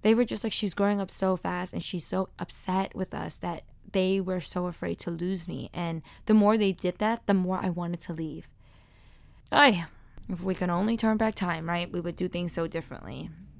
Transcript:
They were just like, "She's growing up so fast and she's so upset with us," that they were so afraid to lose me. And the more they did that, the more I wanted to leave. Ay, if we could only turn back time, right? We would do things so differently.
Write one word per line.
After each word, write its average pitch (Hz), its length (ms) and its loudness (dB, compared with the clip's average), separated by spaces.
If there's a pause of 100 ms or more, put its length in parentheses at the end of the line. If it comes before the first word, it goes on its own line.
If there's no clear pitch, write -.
They 220 120 6
were 240 100 4
just 220 200 -4
like, 220 80 0
"She's 196 220 -2
growing 202 260 2
up 190 100 -4
so 190 260 0
fast 180 360 -4
and 170 100 -4
she's - 220 -6
so 185 240 -2 (100)
upset - 560 -2
with - 200 -6
us," - 240 -8
that 175 260 -6 (280)
they 190 280 2
were 185 200 -2
so 180 260 -4
afraid 175 340 -6
to - 100 -4
lose 175 380 -4
me. 156 240 -8
And 165 300 -4 (240)
the 214 80 6
more 214 240 8
they 196 140 4
did 180 260 -2
that, 220 280 0
the 202 80 4
more 185 280 2
I 185 80 0
wanted 175 320 -4
to - 100 -8
leave. 160 360 -8 (1040)
Ay, 208 360 8 (420)
if 180 140 -6
we 185 120 0
could 180 160 0
only 208 260 2
turn 220 200 2
back 220 180 2
time, 165 340 -4
right? 175 220 -2
We 175 100 -4
would 170 140 -6
do 180 140 -2
things 175 240 -4
so 165 140 -2
differently. 156 640 -10 (300)